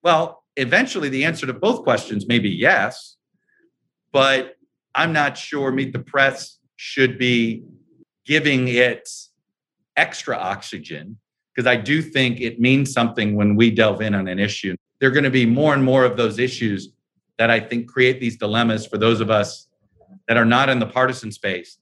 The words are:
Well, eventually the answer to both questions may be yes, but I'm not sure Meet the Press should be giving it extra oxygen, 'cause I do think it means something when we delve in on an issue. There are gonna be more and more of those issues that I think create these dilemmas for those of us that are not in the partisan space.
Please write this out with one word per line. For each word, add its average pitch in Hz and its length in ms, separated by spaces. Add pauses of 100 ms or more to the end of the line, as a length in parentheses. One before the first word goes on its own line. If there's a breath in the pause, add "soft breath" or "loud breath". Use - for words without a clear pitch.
Well, 165 400 (120)
eventually 151 540
the 135 160
answer 165 200
to 127 80
both 214 300
questions 107 440
may 117 120
be 101 100
yes, 110 680 (960)
but 131 440 (380)
I'm 160 200
not 143 240
sure 139 340
Meet 131 220
the 127 60
Press - 600 (160)
should 131 420
be 117 460 (640)
giving 147 420
it 123 420 (840)
extra 131 400
oxygen, 95 840 (380)
'cause 123 100
I 123 100
do 139 260
think 127 400
it 117 180
means 135 320
something 113 440
when 104 200
we 113 160
delve 104 300
in 107 120
on 95 140
an 90 120
issue. 104 360 (240)
There 135 100
are 131 40
gonna 139 160
be 127 160
more 143 280
and 139 100
more 131 220
of 113 120
those 110 220
issues 113 500 (480)
that 113 120
I 113 100
think 120 280
create 127 320
these 117 180
dilemmas 113 480
for 110 120
those 110 240
of 107 80
us 107 380 (600)
that 117 100
are 117 80
not 127 240
in 127 100
the 110 60
partisan 113 460
space. 92 500